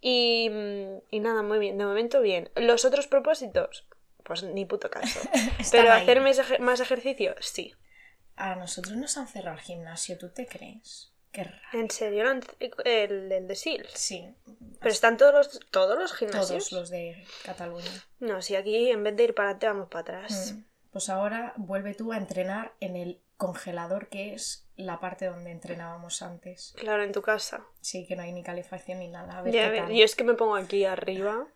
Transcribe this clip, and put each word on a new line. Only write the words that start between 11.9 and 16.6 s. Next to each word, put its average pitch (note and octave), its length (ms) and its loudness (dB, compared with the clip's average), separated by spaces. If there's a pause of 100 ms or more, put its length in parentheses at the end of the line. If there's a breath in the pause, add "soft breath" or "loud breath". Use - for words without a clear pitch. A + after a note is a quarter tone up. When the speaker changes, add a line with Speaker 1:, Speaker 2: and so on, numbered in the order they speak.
Speaker 1:
serio? G#3+ 400 0
¿El, C4 120 -2 (420)
el, G3+ 460 2
el F#3 160 -2
de G3 80 -6
Sils? - 380 -6
Speaker 2:
Sí. F3+ 340 -6 (520)
Speaker 1:
¿Pero A3+ 120 2
están A3+ 260 6
todos C#4 160 10
los, C#4+ 260 4 (120)
todos F#3+ 280 4
los F4+ 140 -4
gimnasios? G3+ 560 -2